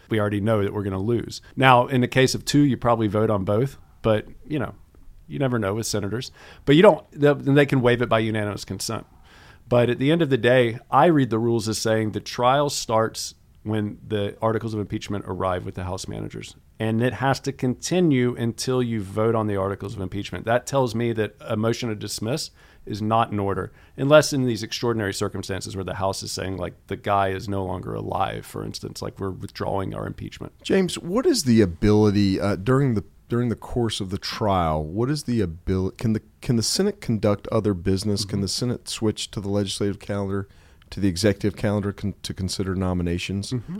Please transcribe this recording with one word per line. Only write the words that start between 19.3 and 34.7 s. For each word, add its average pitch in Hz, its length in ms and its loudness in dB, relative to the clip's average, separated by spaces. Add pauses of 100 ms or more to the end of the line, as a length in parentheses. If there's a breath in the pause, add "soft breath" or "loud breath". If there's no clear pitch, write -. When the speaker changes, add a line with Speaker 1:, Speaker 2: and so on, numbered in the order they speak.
Speaker 1:
on 107 120 0
the 104 80 -2
articles 98 400 -4
of 98 60 -8
impeachment. 95 440 -8
That 120 220 0
tells 131 260 0
me 117 200 -2
that 104 260 -4
a - 160 -6
motion 113 340 0
to 107 60 -6
dismiss 107 560 -6 (340 soft breath)
is 101 160 -8
not 110 300 0
in 104 80 -2
order, 98 320 -2 (260 soft breath)
unless 139 360 6
in 131 120 0
these 113 160 -2
extraordinary 110 520 -2
circumstances 95 640 -6
where 92 100 -6
the 90 100 -8
House 95 260 -4
is - 100 -10
saying, 95 260 -6
like, 87 160 -8 (140)
the 98 100 -6
guy 98 320 2
is 95 200 -6
no 98 160 -2
longer 92 300 -8
alive, 55 500 -4
for - 180 -10
instance, - 380 -12
like, - 180 -10
we're 98 120 -4
withdrawing 101 640 -6
our - 100 -8
impeachment. - 460 -12 (100)
Speaker 2:
James, 190 380 0
what 202 260 -2
is 269 200 2
the 113 160 6
ability, 101 760 4
uh, 98 180 0
during 131 360 2
the, 101 100 0 (240)
during 120 220 0
the 104 60 -2
course - 440 -4
of 95 120 -8
the 101 80 -4
trial, 85 640 0